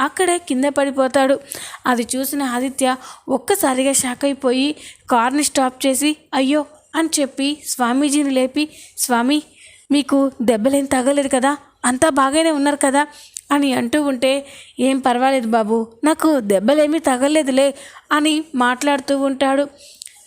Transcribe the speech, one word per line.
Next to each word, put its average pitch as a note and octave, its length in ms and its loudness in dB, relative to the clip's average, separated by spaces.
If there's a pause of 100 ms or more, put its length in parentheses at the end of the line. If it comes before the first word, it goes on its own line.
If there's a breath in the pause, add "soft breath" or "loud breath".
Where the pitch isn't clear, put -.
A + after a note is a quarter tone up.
అక్కడే F4 380 0
కింద C4+ 260 -4
పడిపోతాడు. C#4 760 0 (460 loud breath)
అది A#3+ 200 0 (100)
చూసిన C#4 260 -4
ఆదిత్య B3+ 540 -2 (320 loud breath)
ఒక్కసారిగా C4+ 640 0
షాక్ B3+ 320 -4
అయిపోయి C4+ 520 0 (340 loud breath)
కార్ని B3+ 320 2
స్టాప్ C4 440 -2
చేసి, C4+ 300 0 (180)
"అయ్యో" C#4+ 320 0 (280)
అని D#4+ 140 0 (120)
చెప్పి C#4 460 -4
స్వామీజీని C#4 640 0
లేపి, C4 380 0 (300 loud breath)
"స్వామి, B3+ 440 0 (500 loud breath)
మీకు C#4 380 2 (120)
దెబ్బలేం B3 420 2
తగలేదు C#4 440 0
కదా? C4+ 280 0 (280)
అంతా B3+ 240 2
బాగానే C#4+ 420 2
ఉన్నారు C#4+ 260 0
కదా?" C#4 300 2 (460 loud breath)
అని C#4+ 200 2
అంటూ B3 300 0
ఉంటే, C4+ 440 -2 (340 loud breath)
"ఏం C4 180 2
పర్వాలేదు C4 480 0
బాబు, A3+ 400 0 (180)
నాకు D#4 360 2
దెబ్బలేమీ C4+ 580 2
తగలలేదులే" C#4 760 0 (380 loud breath)
అని D4+ 320 0 (100)
మాట్లాడుతూ C4+ 640 0
ఉంటాడు. C#4 480 0 (600 loud breath)